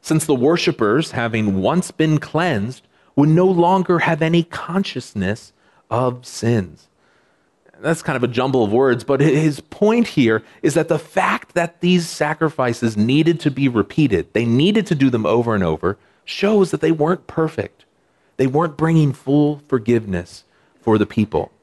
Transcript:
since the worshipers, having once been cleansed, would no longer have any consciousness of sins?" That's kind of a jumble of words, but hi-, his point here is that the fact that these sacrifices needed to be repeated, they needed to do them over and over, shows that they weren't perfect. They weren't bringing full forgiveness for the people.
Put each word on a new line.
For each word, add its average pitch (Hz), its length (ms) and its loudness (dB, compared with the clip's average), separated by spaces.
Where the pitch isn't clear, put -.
since 160 220 -2
the 151 100 2
worshipers, 139 760 0
having 110 500 -2
once 156 300 -2
been 156 260 0
cleansed, 131 680 -4
would 147 120 4
no 170 180 4
longer 180 540 2
have 156 200 -2
any 165 220 2
consciousness 123 1080 -6
of 123 360 -2
sins?" 104 600 -4
That's 151 220 -4
kind 143 140 -4
of 120 60 0
a 120 60 0
jumble 127 340 0
of 101 100 0
words, 120 320 2
but 139 180 0
hi-, 151 60 4
his 151 320 0
point 226 480 0
here 110 340 2
is 156 140 -2
that 160 140 0
the 156 100 0
fact - 560 -4
that 170 260 -4
these 175 260 2
sacrifices 139 880 -2
needed 147 460 2
to 151 100 0
be 135 180 0
repeated, 113 680 0
they 117 100 0
needed 165 440 2
to 175 60 0
do 139 140 2
them 117 160 0
over 113 300 2
and 98 100 0
over, 85 320 -2
shows 196 440 0
that 151 120 -4
they 160 100 2
weren't 165 340 -2
perfect. - 600 -6
They 135 100 2
weren't 147 300 -2
bringing 156 380 2
full 147 520 0
forgiveness 110 760 -2
for 110 200 2
the 104 80 2
people. - 440 -2